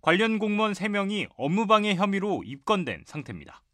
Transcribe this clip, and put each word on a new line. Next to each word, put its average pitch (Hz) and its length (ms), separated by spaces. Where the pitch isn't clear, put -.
관련 214 380
공무원 208 340
세 190 140
명이 202 400
업무방해 208 560
혐의로 196 500
입건된 139 600
상태입니다. 104 560